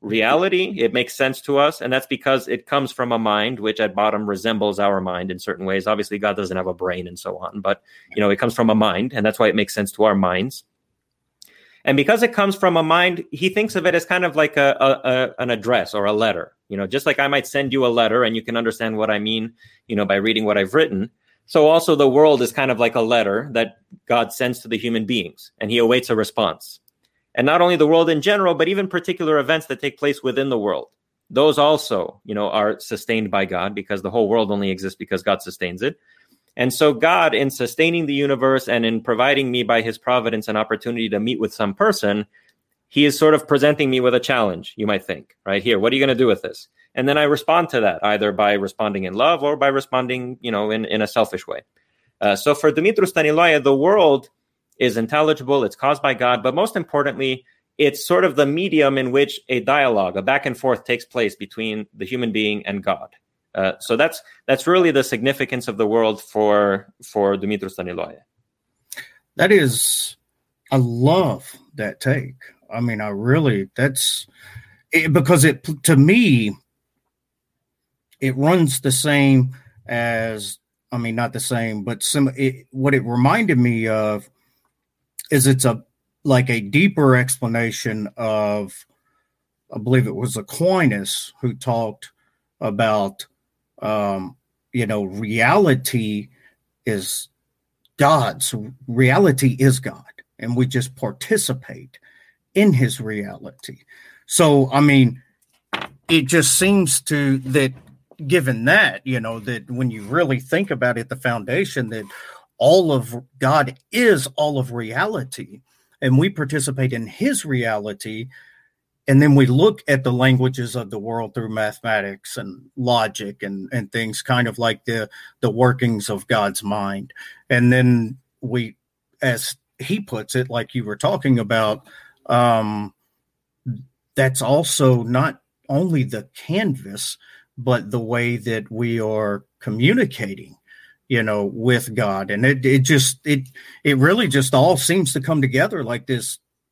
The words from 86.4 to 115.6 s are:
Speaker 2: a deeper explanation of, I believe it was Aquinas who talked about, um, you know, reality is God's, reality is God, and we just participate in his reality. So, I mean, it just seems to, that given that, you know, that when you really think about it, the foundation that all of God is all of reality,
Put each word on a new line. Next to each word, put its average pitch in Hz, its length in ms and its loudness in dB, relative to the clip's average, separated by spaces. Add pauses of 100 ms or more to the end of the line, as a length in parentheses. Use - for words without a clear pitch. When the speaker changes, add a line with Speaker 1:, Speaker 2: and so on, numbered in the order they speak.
Speaker 2:
a 117 100 0
deeper 139 560 4
explanation 113 1000 -4
of, 107 720 -4 (880)
I 123 40 -10
believe 123 280 2
it 101 80 -6
was 123 220 -6
Aquinas 131 1040 -2
who 123 140 -4
talked 117 560 -6 (500)
about, 104 680 -2 (540)
um, 101 560 -4 (360)
you 120 140 -2
know, 104 180 -4
reality 113 1200 0 (560)
is 104 440 -6 (680)
God's, 139 580 2 (320)
reality 131 720 4
is 131 220 4
God, - 240 -12 (340)
and 120 180 -6
we 127 100 2
just 127 280 -4
participate - 1040 -6 (560)
in 196 200 4
his 127 260 0
reality. 104 800 -12 (460)
So, 143 440 4
I 139 100 2
mean, 139 420 4 (880)
it 160 180 2
just 160 320 2
seems 185 440 2
to, 139 360 0
that 131 340 0 (540)
given 131 400 0
that, 147 400 2
you 127 140 -2
know, 113 200 -8
that 113 300 -10
when 123 200 -4
you 107 120 -10
really 135 360 0
think 175 320 -2
about 123 280 -2
it, 113 100 -6
the 131 80 -8
foundation 123 720 -4
that 110 160 -10 (520)
all 160 360 6
of 120 220 -2 (260)
God 151 360 0 (140)
is 202 460 2
all 151 220 -2
of 131 140 -4
reality, 120 880 -8 (400)